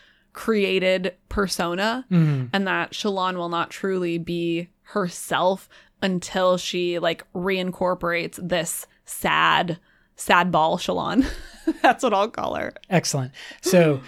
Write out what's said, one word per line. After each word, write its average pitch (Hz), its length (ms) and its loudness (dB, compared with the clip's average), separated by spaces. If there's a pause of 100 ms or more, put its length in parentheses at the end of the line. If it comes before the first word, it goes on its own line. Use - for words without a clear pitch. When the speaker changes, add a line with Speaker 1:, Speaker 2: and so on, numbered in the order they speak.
(340)
Speaker 1:
created 190 800 0 (160)
persona, 196 800 -2
Speaker 2:
Mm-hmm. 151 420 4
Speaker 1:
and 196 140 0
that 170 240 -2
Shallan 185 440 -2
will 170 140 -4
not 170 200 -4
truly 180 480 -2
be 170 520 -4 (120)
herself 180 880 -2 (320)
until 185 560 0
she, 175 420 -4
like, 165 240 -2 (100)
reincorporates 180 1080 -2
this 170 440 -4 (200)
sad, 165 720 2 (360)
sad 180 360 2
ball 165 260 2
Shallan. 180 480 0 (280)
<laughs> - 280 -4
That's - 220 4
what 254 100 2
I'll 202 160 2
call - 260 -4
her. - 180 -6 (160)
Speaker 2:
Excellent. 139 420 0 (300)
So 160 460 4